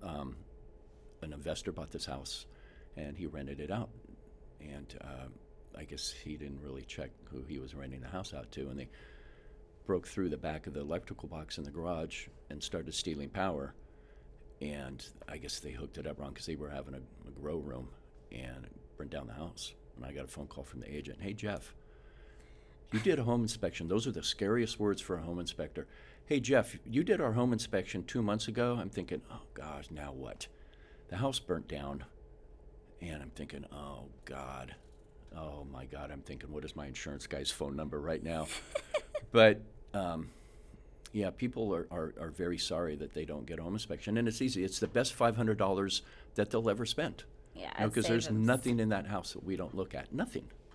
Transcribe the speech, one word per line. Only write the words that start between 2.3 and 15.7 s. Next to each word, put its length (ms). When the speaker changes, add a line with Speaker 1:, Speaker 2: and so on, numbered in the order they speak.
Speaker 1:
and 220
he 80
rented 340
it 120
out. 180
And, 400
uh, 260
I 80
guess 280
he 260
didn't 240
really 220
check 260
who 120
he 160
was 160
renting 260
the 60
house 260
out 200
to, 160
and 100
they 100
broke 220
through 220
the 80
back 300
of 60
the 60
electrical 500
box 300
in 40
the 80
garage 560
and 140
started 320
stealing 340
power. 460
And 460
I 100
guess 220
they 120